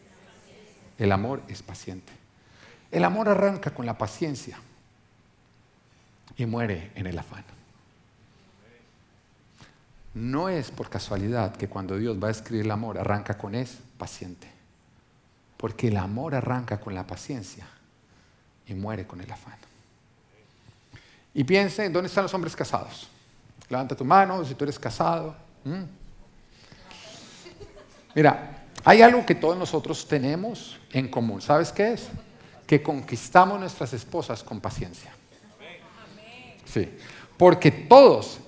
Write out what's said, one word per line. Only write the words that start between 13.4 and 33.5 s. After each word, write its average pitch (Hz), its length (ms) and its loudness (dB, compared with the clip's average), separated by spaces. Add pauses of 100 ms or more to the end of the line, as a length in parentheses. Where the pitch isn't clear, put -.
"es 123 240 -8 (200)
paciente". - 500 -14 (1080)
Porque 113 320 -4
el 104 80 0
amor 110 380 -4
arranca 123 440 -4
con 101 160 -12
la 92 100 -8
paciencia 95 600 -12 (1000)
y 104 60 -10
muere 104 320 -8
con - 140 -16
el 98 120 -16
afán. - 240 -20 (1800)
Y 143 100 0
piensen, 190 500 2
¿dónde 180 160 0
están 196 160 0
los 180 100 -4
hombres 170 200 -6
casados? - 540 -8 (600)
Levanta 127 280 -6
tu 131 80 -6
mano 185 400 4
si 131 100 -8
tú 143 100 -6
eres 143 140 -6
casado. 160 560 -4 (300)
¿Mm? 175 180 -8 (2250)
Mira, - 500 4 (200)
hay 214 180 12
algo 240 240 10
que 170 80 2
todos 165 220 0
nosotros 147 500 -4
tenemos 160 720 -4 (140)
en 131 160 -2
común. 110 320 -4
¿Sabes 156 320 2
qué 220 220 0
es? - 140 -10 (580)
Que 147 160 4
conquistamos 160 760 4